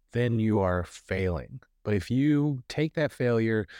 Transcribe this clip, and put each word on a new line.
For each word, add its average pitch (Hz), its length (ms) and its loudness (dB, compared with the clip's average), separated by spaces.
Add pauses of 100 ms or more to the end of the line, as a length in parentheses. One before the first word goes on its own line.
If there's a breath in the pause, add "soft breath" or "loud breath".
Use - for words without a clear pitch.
(120)
then 120 280 0
you 107 200 2
are 90 240 2
failing. 92 760 -6 (240)
But 107 120 0
if 95 160 -4
you 143 560 2
take 156 260 -4
that 151 180 -2
failure, 113 540 2 (140 loud breath)